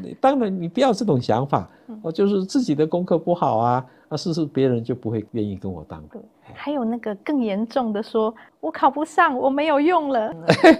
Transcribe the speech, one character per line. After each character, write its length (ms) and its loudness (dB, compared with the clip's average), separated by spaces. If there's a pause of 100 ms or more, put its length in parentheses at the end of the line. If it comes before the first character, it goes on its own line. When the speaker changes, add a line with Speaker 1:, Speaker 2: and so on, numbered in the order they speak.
Speaker 1:
你， 200 -12
当 180 4
然 240 -2
你 60 -4
不 100 -6
要 140 4
这 120 -2
种 160 2
想 240 0
法。 240 -2 (200)
Speaker 2:
嗯。 140 -14
Speaker 1:
哦， 100 -8
就 160 2
是 160 0
自 180 0
己 140 0
的 100 2
功 180 -2
课 140 0
不 160 0
好 240 0
啊， 260 0 (240)
那 80 -8
是 120 -6
不 40 -2
是 140 -2
别 220 0
人 160 -2
就 100 -4
不 160 -8
会 220 -4
愿 120 -4
意 120 -6
跟 160 -8
我 160 -12
当？ 120 -14 (120)
Speaker 2:
对， 80 -16 (260)
Speaker 1:
哎。 80 -20
Speaker 2:
还 160 -10
有 140 -4
那 140 -2
个 180 -8
更 260 -2
严 240 -2
重 260 -2
的 80 -4
说 320 -2 (280)
，“我 100 -6
考 180 2
不 160 -2
上， 320 2
我 140 0
没 160 0
有 140 4
用 300 2
了。” 220 -2 (480)